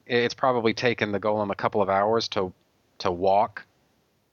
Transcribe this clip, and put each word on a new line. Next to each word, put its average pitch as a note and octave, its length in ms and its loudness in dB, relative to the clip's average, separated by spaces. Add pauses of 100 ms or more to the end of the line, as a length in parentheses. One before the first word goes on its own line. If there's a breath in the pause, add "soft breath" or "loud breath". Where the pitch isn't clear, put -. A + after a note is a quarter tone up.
it's A#2+ 280 0
probably A#2+ 400 0
taken A2+ 380 -2
the G2 80 -4
Golem G#2 320 0
a F#2+ 40 -2
couple A2+ 260 0
of F#2+ 80 2
hours G#2+ 400 2
to, F#2+ 240 -4 (460)
to G2 120 -2
walk F#2+ 540 0 (680)